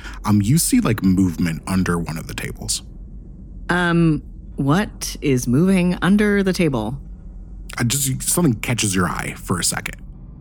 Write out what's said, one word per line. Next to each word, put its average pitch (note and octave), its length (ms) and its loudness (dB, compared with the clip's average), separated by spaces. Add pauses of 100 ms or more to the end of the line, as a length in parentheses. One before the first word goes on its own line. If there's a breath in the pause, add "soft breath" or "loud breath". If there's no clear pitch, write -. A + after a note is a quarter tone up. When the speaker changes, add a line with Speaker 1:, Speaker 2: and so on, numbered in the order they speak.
(260 loud breath)
Speaker 1:
Um, G#2 160 4
you A#2 160 4
see, B3 240 4
like, A2 220 0
movement F2+ 640 2
under F2+ 320 2
one E2 180 -6
of D2 100 -8
the - 60 -8
tables. - 480 -6 (880)
Speaker 2:
Um, E3+ 540 4 (320)
what D#3 680 0
is B2+ 260 2
moving F3 540 4
under G3+ 400 4
the F#3+ 120 2
table? C3+ 460 0 (800)
Speaker 1:
Uh, - 60 -2
just C3 400 0
something D#3+ 320 2
catches G#2 400 -2
your F#2 120 2
eye - 300 -4
for F2+ 220 -2
a - 40 -6
second. - 380 -4 (400)